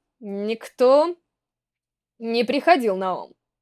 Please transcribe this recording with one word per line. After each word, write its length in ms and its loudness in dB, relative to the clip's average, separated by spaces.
никто 960 0
не 240 -2
приходил 540 2
на 260 -4
ум. 100 -20